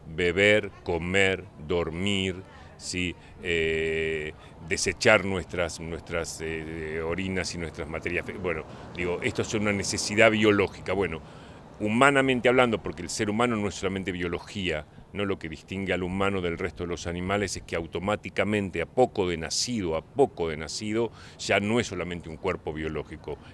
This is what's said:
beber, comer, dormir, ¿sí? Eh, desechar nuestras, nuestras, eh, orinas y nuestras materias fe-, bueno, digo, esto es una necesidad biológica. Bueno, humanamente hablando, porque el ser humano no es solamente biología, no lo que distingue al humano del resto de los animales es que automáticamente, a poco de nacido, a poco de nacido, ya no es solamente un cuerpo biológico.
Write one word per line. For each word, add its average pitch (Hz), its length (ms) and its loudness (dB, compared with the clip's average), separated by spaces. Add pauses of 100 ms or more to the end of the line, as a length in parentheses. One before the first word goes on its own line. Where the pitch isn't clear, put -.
(160)
beber, 98 540 6 (120)
comer, 92 600 2 (240)
dormir, 90 680 0 (400)
¿sí? 90 380 -4 (300)
Eh, 80 880 0 (360)
desechar 95 560 4
nuestras, 90 540 -2
nuestras, 82 640 -6
eh, 80 640 -6
orinas 92 480 -2
y 87 40 -8
nuestras 80 300 -6
materias 80 380 -4
fe-, 95 60 -8
bueno, 82 320 -4 (320)
digo, 87 260 -2
esto 117 200 -2
es - 120 -4
una 107 180 2
necesidad 107 600 4
biológica. 104 600 4
Bueno, 87 280 0 (580)
humanamente 127 680 6
hablando, 123 340 6
porque 90 200 -6
el 85 80 -6
ser 104 200 0
humano 117 240 2
no 104 140 0
es 92 80 -8
solamente 95 340 -2
biología, 87 760 -2 (260)
no 98 120 -2
lo 98 140 -2
que 82 100 -8
distingue 92 460 -4
al 90 80 0
humano 95 400 0
del 85 160 -2
resto 90 260 -6
de 85 40 -6
los 85 180 -6
animales 90 500 -2
es 82 60 -10
que - 140 -6
automáticamente, 95 1080 -2
a 80 40 -4
poco 107 400 2
de 87 120 0
nacido, 82 580 -2
a 80 60 -2
poco 90 480 0
de 73 80 -4
nacido, 107 520 -4 (280)
ya 101 220 4
no 110 200 2
es 104 60 0
solamente 87 420 -6
un 80 80 -10
cuerpo 80 380 -4
biológico. 78 640 -6 (160)